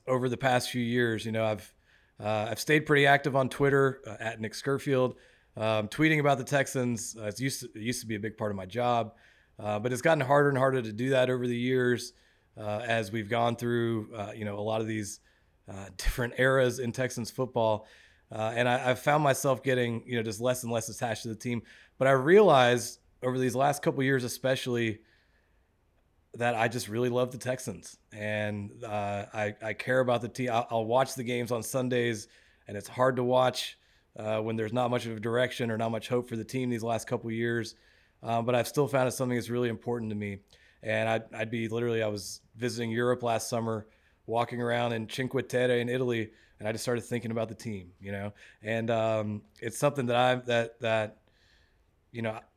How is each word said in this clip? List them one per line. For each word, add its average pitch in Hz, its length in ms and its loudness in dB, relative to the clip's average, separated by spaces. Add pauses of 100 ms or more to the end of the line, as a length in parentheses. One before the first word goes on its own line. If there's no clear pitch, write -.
over 127 240 0
the 117 80 -2
past 123 320 2
few 123 140 -2
years, 117 420 0
you 113 60 -4
know, 110 120 0
I've, 107 300 -4 (460)
uh, 107 320 -2
I've 110 80 -4
stayed 151 260 4
pretty 143 220 6
active 139 280 4
on 131 140 2
Twitter, 139 560 4
uh, 107 140 -12
at 113 200 -6
Nick 110 140 -6
Scurfield, 131 600 0 (420)
um, 107 300 0
tweeting 156 320 2
about 139 180 4
the 127 60 -6
Texans. 123 760 -2
Uh, 110 40 -10
it's 107 160 -6
used 131 220 -4
to, 123 120 -12
it 110 80 -14
used 120 200 -4
to 113 60 -12
be 110 80 -4
a 104 40 -6
big 107 180 -8
part 107 140 -2
of 98 60 -6
my 92 100 -8
job, 117 480 0 (420)
uh, 104 220 -4
but 123 120 -2
it's 123 120 -2
gotten 160 180 4
harder 143 280 6
and 139 80 2
harder 131 260 4
to 110 100 -6
do 120 160 -2
that 127 220 6
over 123 160 0
the 120 100 0
years, 123 560 2 (440)
uh, 107 280 -4
as 113 260 0
we've 107 180 -4
gone 117 260 2
through, 117 600 0
uh, 104 200 -8
you 110 100 -6
know, 101 140 -4
a - 20 -6
lot 110 200 0
of 110 60 -4
these, 107 320 -6 (480)
uh, 98 200 -14 (100)
different - 400 0
eras 127 400 4
in 120 140 -4
Texans 123 400 -4
football. 113 560 0 (440)
Uh, 110 240 -4
and 123 140 2
I, 127 220 2
I've 120 80 -2
found 151 240 2
myself 135 400 2
getting, 120 420 0
you 123 100 -4
know, 113 80 0
just 107 160 -6
less 127 240 0
and 117 80 -6
less 117 180 -2
attached 113 340 -4
to 120 60 -8
the 110 60 -6
team. 120 280 -4 (340)
But 131 100 4
I 135 40 6
realized 135 880 6 (220)
over 127 160 -2
these 127 180 0
last 135 260 2
couple 135 180 0
of 135 60 2
years, 131 180 2
especially, 120 760 0 (1400)
that 120 200 0
I 113 140 2
just 117 180 -4
really 120 220 0
love 123 220 0
the 127 60 -10
Texans, 120 600 -8 (160)
and, 107 580 -4 (140)
uh, 101 480 -4
I, 104 280 -4
I 110 120 -4
care 127 260 2
about 120 220 2
the 117 80 -6
team. 123 200 -4
I'll, 117 220 0
I'll 113 140 0
watch 127 300 2
the 127 100 -6
games 120 260 -2
on 117 100 0
Sundays, 120 680 -2 (400)
and 104 80 -8
it's 98 100 -10
hard 127 300 2
to 127 80 0
watch, 127 520 2 (380)
uh, 110 240 -4
when 113 160 -2
there's 110 160 -2
not 123 180 2
much 120 160 0
of 113 120 -6
a - 20 -10
direction 120 500 0
or 110 80 0
not 113 140 0
much 110 160 -6
hope 123 220 -2
for 117 80 -4
the 110 80 -6
team 127 240 -2
these 117 140 -2
last 113 220 -2
couple 117 240 -4
of 113 40 -4
years. 117 420 -2 (480)
Um, 117 220 -2
but 120 100 2
I've 151 140 2
still 143 180 0
found 127 220 2
it - 20 0
something 123 240 -2
that's 110 140 -4
really 123 180 0
important 117 420 -4
to 107 60 -6
me. 101 240 -6 (420)
And 110 280 0
I'd, 113 140 0 (100)
I'd 113 180 -6
be 113 160 -2
literally, 117 340 0
I 110 60 0
was 104 320 -6 (160)
visiting 113 360 -4
Europe 123 320 0
last 113 260 0
summer, 113 380 -2 (380)
walking 120 360 -2
around 120 320 0
in 113 160 -4
Cinque 127 400 -4
Terre 123 300 2
in 120 100 -2
Italy, 123 400 0 (300)
and 104 80 -6
I 110 40 0
just 113 120 -8
started 120 180 0
thinking 113 300 -6
about 113 180 -2
the 110 60 -12
team, 95 440 -10
you 98 140 -10
know? 101 180 -6 (320)
And, 113 260 -2
um, 110 520 0 (180)
it's 117 180 -8
something 139 280 0
that 120 100 0
I've, 127 300 2
that, 117 340 0
that, 110 380 0 (960)
you 117 80 -8
know, 110 180 -4 (180)